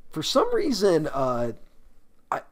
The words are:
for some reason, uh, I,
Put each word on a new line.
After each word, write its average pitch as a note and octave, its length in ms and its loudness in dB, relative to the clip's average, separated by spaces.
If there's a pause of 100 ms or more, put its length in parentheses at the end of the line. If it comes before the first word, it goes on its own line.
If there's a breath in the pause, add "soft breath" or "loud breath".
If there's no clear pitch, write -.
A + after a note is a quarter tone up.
for D#3 140 -8
some A4+ 320 2
reason, F#3+ 560 2
uh, B2 400 0 (800)
I, - 100 -4 (100)